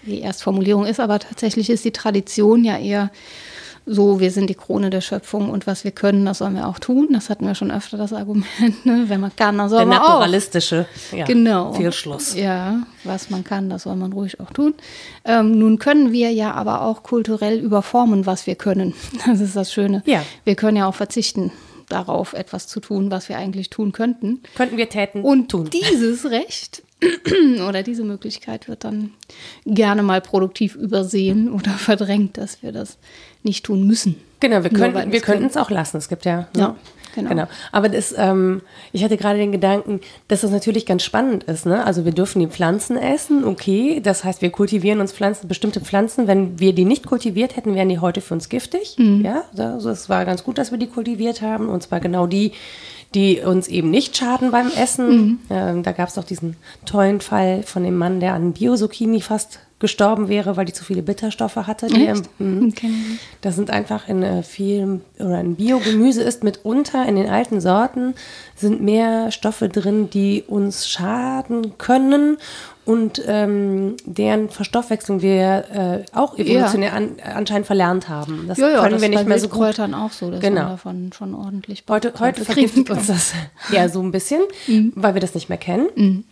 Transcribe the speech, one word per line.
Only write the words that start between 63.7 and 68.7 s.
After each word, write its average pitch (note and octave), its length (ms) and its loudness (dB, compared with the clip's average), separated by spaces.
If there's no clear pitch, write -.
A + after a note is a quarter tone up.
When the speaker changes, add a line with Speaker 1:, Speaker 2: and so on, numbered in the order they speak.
Speaker 2:
einfach G#3 360 -4
in, F#3+ 160 0
äh, F#3 180 0
vielen, G3 600 -4
oder F3+ 220 -2
in F3 140 -2
Bio-Gemüse A3 680 2
ist A#3 220 -2
mitunter B3+ 600 0
in G#3+ 120 2
den G3 120 2
alten A3 300 0
Sorten B3 560 0
sind G#3 260 0